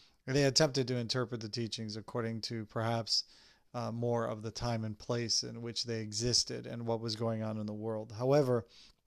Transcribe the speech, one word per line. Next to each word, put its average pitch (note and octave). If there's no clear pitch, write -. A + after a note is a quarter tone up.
and C3
they C#3+
attempted C3+
to B2+
interpret A#2+
the A2+
teachings A2
according A2+
to A2+
perhaps, A#2
uh, A#2
more A#2
of A2
the A2
time A#2
and G#2+
place A#2+
in A#2
which A#2
they A2+
existed A#2+
and A#2+
what A2+
was A2+
going A2+
on A2
in G#2+
the G#2
world. A2
However, B2+